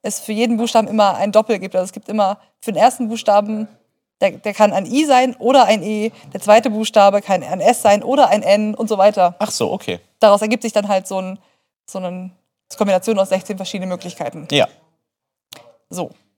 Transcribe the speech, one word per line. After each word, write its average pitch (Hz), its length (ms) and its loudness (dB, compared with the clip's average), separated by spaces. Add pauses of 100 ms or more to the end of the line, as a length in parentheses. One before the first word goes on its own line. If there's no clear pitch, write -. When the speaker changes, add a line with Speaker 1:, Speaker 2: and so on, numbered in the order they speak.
Speaker 1:
es 214 180 -8
für 220 120 -10
jeden 226 260 0
Buchstaben 226 280 0
immer 202 280 0
ein 196 180 -4
Doppel 214 260 2
gibt. 185 160 -10
Also 185 120 -2
es - 60 -16
gibt - 180 -16
immer 202 280 -2 (220)
für 220 120 -8
den 156 60 -4
ersten 240 300 2
Buchstaben, 214 600 -2 (520)
der, 196 120 0
der - 200 -8
kann 208 200 2
ein 185 120 -2
I 294 220 -2
sein 254 300 2
oder 247 280 4
ein 202 180 2
E, 214 300 -4 (200)
der 190 100 -8
zweite 220 260 4
Buchstabe 208 540 2
kann 185 200 -2
ein 185 180 -8
S - 200 2
sein 202 220 2
oder 247 260 2
ein 208 140 0
N 214 320 0
und 220 140 -6
so 208 100 -2
weiter. 190 400 4
Speaker 2:
Ach 214 120 -4
so, 87 220 -4
okay. 90 280 -8 (200)
Speaker 1:
Daraus 202 220 4
ergibt 214 200 -4
sich 226 100 -6
dann 202 160 -2
halt 190 180 -2
so 190 140 -6
ein, 190 180 -12 (480)
so - 120 -14
eine 185 320 -10 (460)
Kombination 196 420 0
aus 190 120 0
sechzehn 190 260 -4
verschiedenen 185 320 -8
Möglichkeiten. 170 600 -10
Speaker 2:
Ja. 143 180 2 (1200)
Speaker 1:
So. - 220 -10 (260)